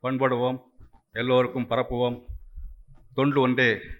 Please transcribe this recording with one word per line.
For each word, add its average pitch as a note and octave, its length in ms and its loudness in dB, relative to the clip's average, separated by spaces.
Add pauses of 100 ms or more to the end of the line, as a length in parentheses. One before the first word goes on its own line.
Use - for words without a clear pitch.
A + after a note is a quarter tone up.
பண்படுவோம், B2+ 560 0 (540)
எல்லோருக்கும் B2 560 0
பரப்புவோம், B2 560 -2 (880)
தொண்டு C#3 260 2
ஒன்றே B2 400 2 (200)